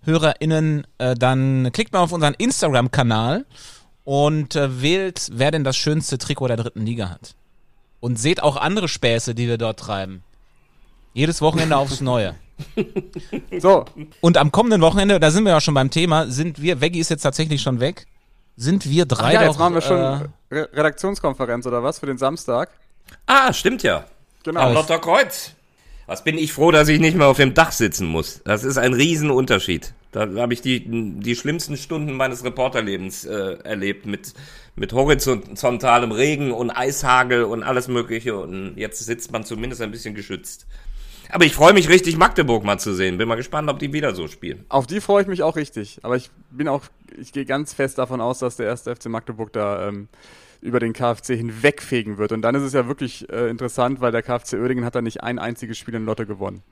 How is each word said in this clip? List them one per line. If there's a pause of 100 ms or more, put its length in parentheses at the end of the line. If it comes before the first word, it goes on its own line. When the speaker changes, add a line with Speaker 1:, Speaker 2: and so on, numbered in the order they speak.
Speaker 1:
HörerInnen, (120)
äh,
dann
klickt
mal
auf
unseren
Instagram-Kanal (600)
und,
äh,
wählt,
wer
denn
das
schönste
Trikot
der
dritten
Liga
hat. (640)
Und
seht
auch
andere
Späße,
die
wir
dort
treiben. (920)
Jedes
Wochenende
aufs
Neue. (400)
Speaker 2:
<laughs> (760)
So. (360)
Speaker 1:
Und
am
kommenden
Wochenende,
da
sind
wir
ja
schon
beim
Thema,
sind
wir,
Veggie
ist
jetzt
tatsächlich
schon
weg, (500)
sind
wir
drei
Speaker 2:
Ach
ja,
Speaker 1:
doch,
Speaker 2:
jetzt
machen
wir
schon
Speaker 1:
äh,
Speaker 2:
Re-,
Redaktionskonferenz
oder
was
für
den
Samstag? (560)
Speaker 3:
Ah,
stimmt
ja. (400)
Speaker 2:
Genau.
Speaker 3:
Am
Speaker 1:
Ja.
Speaker 3:
Lotterkreuz. (540)
Was
bin
ich
froh,
dass
ich
nicht
mehr
auf
dem
Dach
sitzen
muss.
Das
ist
ein
Riesenunterschied. (180)
Da (200)
habe
ich
die,
die
schlimmsten
Stunden
meines
Reporterlebens,
äh,
erlebt,
mit, (420)
mit
horizontalem
Regen
und
Eishagel
und
alles
Mögliche.
Und
jetzt
sitzt
man
zumindest
ein
bisschen
geschützt. (640)
Aber
ich
freue
mich
richtig,
Magdeburg
mal
zu
sehen.
Bin
mal
gespannt,
ob
die
wieder
so
spielen.
Speaker 2:
Auf
die
freue
ich
mich
auch
richtig.
Aber
ich (200)
bin
auch, (360)
ich
gehe
ganz
fest
davon
aus,
dass
der
erste
F
C
Magdeburg
da,
ähm, (520)
über
den
K
F
C
hinwegfegen
wird.
Und
dann
ist
es
ja
wirklich,
äh,
interessant,
weil
der
K
F
C
Uerdingen
hat
da
nicht
ein
einziges
Spiel
in
Lotte
gewonnen.